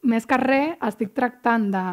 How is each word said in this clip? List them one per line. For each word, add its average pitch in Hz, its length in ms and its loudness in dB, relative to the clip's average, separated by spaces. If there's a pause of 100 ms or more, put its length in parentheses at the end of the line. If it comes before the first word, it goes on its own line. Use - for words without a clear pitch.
Més 226 260 0
que 269 120 2
res, 269 440 0
estic 214 320 -4
tractant 233 560 0
de 190 200 -2